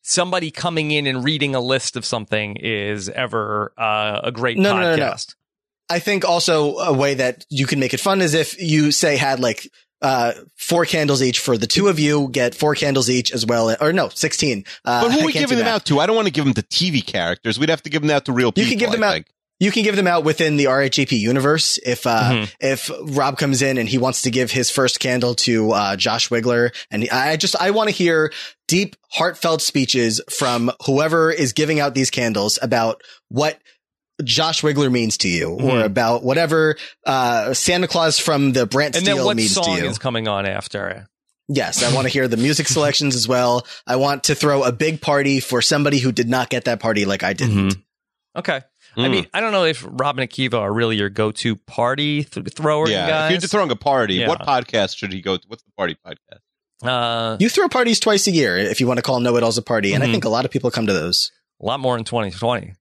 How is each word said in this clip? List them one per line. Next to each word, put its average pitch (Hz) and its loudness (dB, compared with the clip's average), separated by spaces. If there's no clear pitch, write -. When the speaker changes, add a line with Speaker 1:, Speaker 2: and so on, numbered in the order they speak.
Speaker 1:
somebody 180 -2
coming 160 -4
in 147 0
and 131 -2
reading 143 -2
a 127 0
list 127 -2
of 117 -8
something 107 -4
is 104 -4
ever, 107 -4
uh, 107 -2
a 123 -4
great 120 -2
Speaker 2:
No, 202 2
no, - 0
no, 165 2
no. 147 0
Speaker 1:
podcast. - -12
Speaker 2:
I 175 -2
think 196 0
also 160 2
a 180 0
way 139 2
that 127 -2
you 139 0
can 139 0
make 131 0
it 127 -4
fun 196 2
is 160 2
if 160 -2
you, 156 2
say, 147 2
had, 135 0
like, 117 -2
uh, 131 2
four 170 0
candles 147 0
each 127 2
for 120 0
the 110 -2
two 185 2
of 175 2
you, 147 2
get 123 0
four 151 2
candles 135 2
each 123 0
as 113 -2
well, 113 2
or 151 2
no, 170 0
sixteen. 143 -2
Uh, 123 2
Speaker 3:
But 233 2
who 285 2
are 311 4
Speaker 2:
I 311 2
Speaker 3:
we 311 0
Speaker 2:
can't 285 0
Speaker 3:
giving 254 0
Speaker 2:
do 233 2
Speaker 3:
them - 2
Speaker 2:
that. 226 2
Speaker 3:
out - -4
to? 147 4
I 160 4
don't 220 2
wanna 214 2
give 147 -2
them 135 2
to 104 -2
T - -2
V 135 0
characters. 92 -4
We'd 151 2
have 160 0
to 151 -12
give 151 -2
them 151 2
out 143 2
to 139 -2
real 123 2
Speaker 2:
You 110 0
Speaker 3:
people, 220 2
Speaker 2:
can 233 -2
give 233 0
them 220 0
Speaker 3:
I 214 2
Speaker 2:
out 190 2
Speaker 3:
think. - -6
Speaker 2:
You 196 2
can 226 0
give 208 2
them 196 2
out 175 2
within 156 2
the 143 4
R 131 2
H 135 0
A 139 4
P 123 0
universe. 135 2
If, 123 -4
uh, 117 2
Speaker 1:
Mm-hmm. 113 0
Speaker 2:
if 135 -2
Rob 139 0
comes 139 0
in 135 2
and 117 -2
he 120 0
wants 123 0
to 131 0
give 123 0
his 127 0
first 131 0
candle 127 0
to, 110 2
uh, 101 0
Josh 110 -2
Wigler, 120 2
and 107 -2
I 156 0
just, 170 -2
I 190 0
wanna 214 2
hear 165 2
deep, 196 0
heartfelt 165 -2
speeches 120 0
from 123 0
whoever 156 2
is 147 0
giving 151 0
out 143 0
these 131 0
candles 107 0
about 117 0
what 147 -2
Josh 160 0
Wigler 143 2
means 117 0
to - 0
you, 85 0
or 117 -8
Speaker 1:
Mm-hmm. 127 2
Speaker 2:
about 117 2
whatever, 156 2
uh, 123 0
Santa 180 0
Claus 165 2
from 139 2
the 123 2
Brant 135 0
Speaker 1:
And 175 0
then 202 2
Speaker 2:
Steele 131 0
Speaker 1:
what 123 2
Speaker 2:
means 107 2
to 190 0
Speaker 1:
song 165 0
Speaker 2:
you. 82 -2
Speaker 1:
is 101 -4
coming 113 -4
on 98 -2
after? 98 -8
Speaker 2:
Yes, 131 -2
I 123 0
wanna 131 0
hear 131 0
the 117 0
music 143 0
Speaker 1:
<laughs> - 0
Speaker 2:
selections 143 0
as 113 -2
well. 123 2
I 123 0
want 139 0
to 151 2
throw 139 2
a 123 2
big 151 -2
party 139 2
for 123 -2
somebody 143 2
who 127 2
did 117 0
not 113 0
get 123 -2
that 117 -2
party 104 0
like 98 -2
I 92 0
didn't. 101 2
Speaker 1:
Mm-hmm. 95 -6
Okay. 143 -4
I 117 -4
Speaker 3:
Mm. - 0
Speaker 1:
mean, 190 -2
I 190 -2
don't 220 -2
know 190 2
if 147 -2
Rob 131 -2
and 131 -4
Akiva 127 -4
are 101 0
really 113 2
your 101 0
go-to 107 -2
party 147 -2
th-, - -10
throwing 156 0
Speaker 3:
Yeah, 92 0
Speaker 1:
guys. 156 0
Speaker 3:
if 175 -4
you're 185 -6
throwing 196 0
a 117 0
party, 120 0
Speaker 1:
Yeah. 120 0
Speaker 3:
what 165 0
podcast 123 0
should 98 -6
he 95 -8
go 95 -2
to? - -12
What's 113 -18
the - -20
party 85 -2
podcast? - -20
Speaker 1:
Uh, 117 -2
Speaker 2:
You 208 4
throw 370 0
parties 240 0
twice 208 2
a 196 0
year 120 2
if 101 -2
you 127 2
wanna 123 0
call 131 -2
Know 120 2
It 120 2
Alls 113 0
a 117 -4
party, 101 0
and 131 2
I 127 2
Speaker 1:
Mm-hmm. 120 0
Speaker 2:
think 107 0
a - 0
lot 117 0
of 131 -4
people 127 -2
come 113 -2
to 104 0
those. 87 -2
Speaker 1:
A - -14
lot 127 -4
more 127 0
in 113 -6
twenty 110 -2
twenty. 98 -4